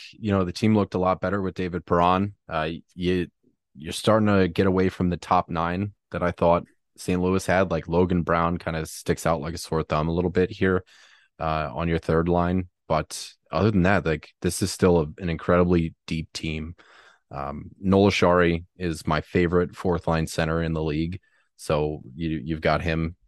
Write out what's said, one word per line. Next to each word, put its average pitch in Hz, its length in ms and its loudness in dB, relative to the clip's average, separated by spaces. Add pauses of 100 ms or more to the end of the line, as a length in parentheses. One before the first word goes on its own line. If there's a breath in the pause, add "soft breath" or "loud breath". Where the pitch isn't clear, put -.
(120)
you 104 200 -2
know, 98 120 2
the 90 80 -6
team 110 220 2
looked 101 200 0
a 98 40 -2
lot 92 220 0
better 95 200 -2
with 92 140 -4
David 87 320 -6
Perron. 90 480 2 (140)
Uh, 80 220 -4 (240)
you, 90 340 -2 (480)
you're 76 160 -12
starting 107 360 2
to 95 200 4
get 98 180 0
away 95 220 2
from 90 220 -2
the 85 60 -2
top 90 320 0
nine 87 440 -4 (180)
that 85 120 -4
I 87 100 0
thought 85 320 2 (320)
Saint 90 260 -2
Louis 92 240 0
had. 90 240 2
Like, 80 180 -4
Logan 87 340 2
Brown 85 360 0
kinda 80 280 -6
sticks - 400 -4
out 82 140 0
like 80 140 -8
a 82 40 -10
sore 80 240 -4
thumb 78 260 -2
a 85 40 -2
little 87 180 0
bit - 200 0
here, 95 340 0 (540 soft breath)
uh, 78 340 -2
on 82 160 -4
your 82 100 0
third 82 300 0
line. 87 400 0 (200)
But - 440 -4 (180)
other 98 200 2
than 98 120 2
that, 90 240 2
like, 78 260 -4 (100)
this 90 200 -2
is - 80 -2
still 90 300 4
a, 76 220 -6
an 90 60 -4
incredibly 87 640 2 (120)
deep 80 260 -6
team. 78 440 -8 (540 soft breath)
Um, 71 400 -10 (100)
Noel 98 300 6
Acciari 87 540 4 (120)
is 85 300 -6
my 78 140 0
favorite 87 540 0
fourth 87 320 -4
line 82 220 0
center 80 340 -2
in 82 100 -2
the 78 100 -4
league. 80 380 -4 (360)
So 76 460 -2 (120)
you, 80 280 -4
you've 78 180 -6
got 78 220 0
him 80 340 -2 (120)